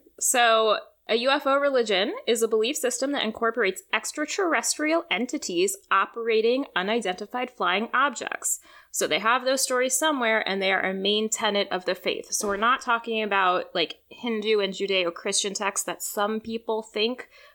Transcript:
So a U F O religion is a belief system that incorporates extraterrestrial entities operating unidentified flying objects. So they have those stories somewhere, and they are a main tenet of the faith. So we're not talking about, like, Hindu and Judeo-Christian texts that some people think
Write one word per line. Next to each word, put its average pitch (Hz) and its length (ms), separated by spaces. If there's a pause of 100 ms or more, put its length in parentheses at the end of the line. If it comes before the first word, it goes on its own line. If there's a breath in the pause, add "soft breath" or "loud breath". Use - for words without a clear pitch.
(200)
So 226 580 (320)
a 214 60
U 247 160
F 285 160
O 269 100
religion 247 560 (140)
is 226 160
a 226 60
belief 226 260
system 262 380
that 269 100
incorporates 220 580 (120)
extraterrestrial 302 1160
entities 196 680 (140)
operating 226 760 (100)
unidentified 208 760
flying 190 460
objects. - 640 (320 loud breath)
So - 140
they 151 140
have 240 260
those 262 160
stories 254 340
somewhere, 247 540
and 196 100
they 190 120
are 190 100
a 190 120
main 208 360
tenet 202 400
of 185 160
the 185 80
faith. - 400
So - 140
we're 196 100
not 240 240
talking 233 400
about, 196 440 (100)
like, 165 240 (100)
Hindu 214 500
and 190 140
Judeo-Christian 190 800
texts 202 320
that - 160
some 214 380
people 226 420
think 220 460 (280 loud breath)